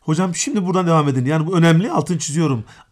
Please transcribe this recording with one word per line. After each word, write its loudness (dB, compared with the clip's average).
hocam -2
şimdi -4
buradan 0
devam 2
edin. -2
Yani 0
bu -2
önemli, 4
altını -2
çiziyorum. -2